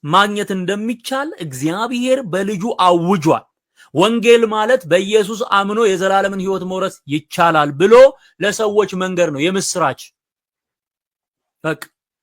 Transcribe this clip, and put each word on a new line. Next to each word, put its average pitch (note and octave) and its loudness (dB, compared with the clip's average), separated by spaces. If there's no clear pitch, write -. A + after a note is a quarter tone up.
ማግኘት G3+ 0
እንደሚቻል G#3+ -6
እግዚአብሔር G#3+ -2
በልጁ G3 -4
አውጇል። E3+ 2
ወንጌል A#3 4
ማለት A3 0
በኢየሱስ G3 0
አምኖ G3+ 0
የዘላለምን F#3+ 0
ህይወት F#3 -4
መውረስ F#3 -6
ይቻላል D#3 0
ብሎ F#3+ 4
ለሰዎች G#3 -2
መንገር F#3 -2
ነው፣ C#3 -6
የምስራች። F3 -2
በቃ D#3 -6